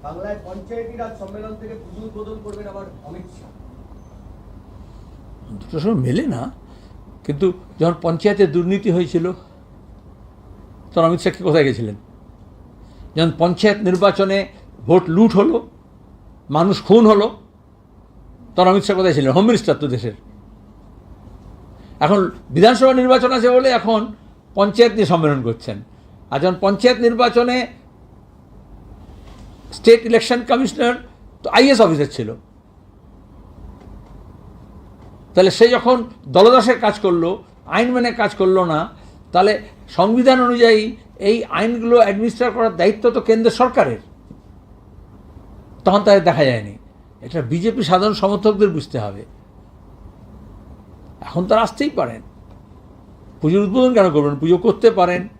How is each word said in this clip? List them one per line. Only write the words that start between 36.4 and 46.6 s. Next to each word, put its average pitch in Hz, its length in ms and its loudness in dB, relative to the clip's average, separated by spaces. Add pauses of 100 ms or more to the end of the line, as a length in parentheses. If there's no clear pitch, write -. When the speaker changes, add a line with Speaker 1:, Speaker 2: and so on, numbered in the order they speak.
Speaker 2:
কাজ 208 100 0 (100)
করলো, 170 240 0 (460)
আইন 233 180 0
মেনে 240 180 -2 (100)
কাজ 208 100 0 (100)
করলো 185 200 2 (120)
না, 151 60 -2 (520)
তাহলে 196 220 2 (440)
সংবিধান 240 400 2 (100)
অনুযায়ী 233 340 4 (480)
এই 226 80 2 (220)
আইনগুলো 233 360 0 (100)
অ্যাডমিনিস্ট্রেট 214 520 -2
করার 226 220 0
দায়িত্ব 208 240 0 (120)
তো 254 40 -2 (100)
কেন্দ্র 220 200 2 (100)
সরকারের, 240 420 0 (1800)
তখন 202 220 2
তাদের 202 240 6
দেখা 151 200 0
যায়নি। 104 240 -6 (520)